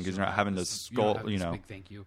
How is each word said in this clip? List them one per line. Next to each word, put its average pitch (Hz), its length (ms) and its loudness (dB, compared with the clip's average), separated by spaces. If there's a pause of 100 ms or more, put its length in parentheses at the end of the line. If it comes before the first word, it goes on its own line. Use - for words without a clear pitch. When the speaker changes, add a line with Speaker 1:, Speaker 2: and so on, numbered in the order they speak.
Speaker 1:
'cause 92 100 -2
Speaker 2:
So 95 40 -2
Speaker 1:
you're 98 80 2
not 98 100 0
having 101 180 4
to 90 60 0
Speaker 2:
this, - 300 -4
you 117 60 -10
don't 117 80 4
Speaker 1:
scroll, 107 120 6
Speaker 2:
have 107 120 -6
Speaker 1:
you 101 100 2
Speaker 2:
this 92 60 2
Speaker 1:
know. 85 80 -2
Speaker 2:
big 85 140 -6
thank 98 240 -14
you 101 160 -14